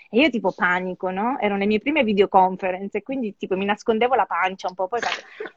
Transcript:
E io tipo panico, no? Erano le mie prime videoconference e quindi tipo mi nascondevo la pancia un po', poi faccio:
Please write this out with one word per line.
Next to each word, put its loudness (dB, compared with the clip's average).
E 2
io 6
tipo -2
panico, -2
no? -2
Erano 0
le 0
mie 2
prime 0
videoconference 2
e -8
quindi -6
tipo -4
mi -2
nascondevo 0
la 4
pancia -2
un -10
po', -4
poi -4
faccio: -4